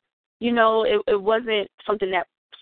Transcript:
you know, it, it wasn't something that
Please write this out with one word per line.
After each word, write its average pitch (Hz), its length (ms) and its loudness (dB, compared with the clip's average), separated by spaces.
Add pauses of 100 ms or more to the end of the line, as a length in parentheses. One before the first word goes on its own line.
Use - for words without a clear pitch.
(380)
you 240 140 -2
know, 220 320 2
it, 208 220 0
it 208 140 0
wasn't 220 480 -2 (180)
something 202 240 -2
that 180 160 -2 (360)